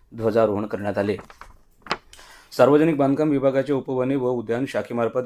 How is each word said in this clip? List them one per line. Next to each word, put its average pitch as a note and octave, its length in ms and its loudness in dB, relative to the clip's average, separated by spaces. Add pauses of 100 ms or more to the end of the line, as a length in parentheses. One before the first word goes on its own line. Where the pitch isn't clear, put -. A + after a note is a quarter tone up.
(160)
ध्वजारोहण A2 500 2
करण्यात G2+ 320 -4
आले. G2+ 180 -2 (1400)
सार्वजनिक D3 400 4
बांधकाम C#3 340 2
विभागाचे C3+ 420 0
उपवने C3 440 -2
व B2+ 120 -2
उद्यान A#2+ 380 -4
शाखेमार्फत A#2 600 -4